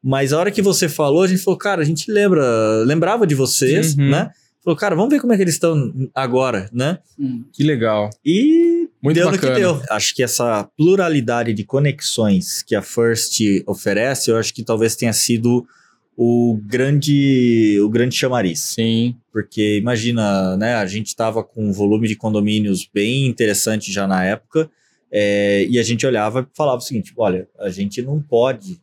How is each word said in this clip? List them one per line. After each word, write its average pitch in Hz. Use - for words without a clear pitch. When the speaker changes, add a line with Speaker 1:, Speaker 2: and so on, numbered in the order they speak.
Speaker 1:
Mas 135
a 151
hora 190
que 208
você 185
falou, 151
a 185
gente 185
falou, 180
"Cara, 190
a -
gente 156
lembra, 202
lembrava 175
de 147
vocês", 143
Speaker 2:
Uhum. 139
Speaker 1:
né? 175
Falou, 170
"Cara, 202
vamos 214
ver 294
como 240
é 208
que 196
eles 170
estão 151
agora, 127
né?" 135
Speaker 3:
Hum. 127
Speaker 2:
Que -
legal. 110
Speaker 1:
E 330
Speaker 2:
Muito 151
Speaker 1:
deu 175
no 196
que 139
Speaker 2:
bacana. 131
Speaker 1:
deu. 170
Acho 107
que 131
essa 120
pluralidade 143
de 104
conexões 117
que -
a 101
First 117
oferece, 110
eu 113
acho 110
que 117
talvez 113
tenha 113
sido 120
o 120
grande, 127
o 107
grande 120
chamariz. 117
Speaker 2:
Sim. 113
Speaker 1:
Porque 104
imagina, 107
né, 117
a 107
gente 104
tava 113
com 110
um 98
volume 104
de 107
condomínios 107
bem 120
interessante 110
já 98
na 95
época, 156
é, 101
e 120
a 117
gente 117
olhava 113
e -
falava 139
o 120
seguinte, 110
"Olha, 95
a 101
gente 101
não 143
pode 117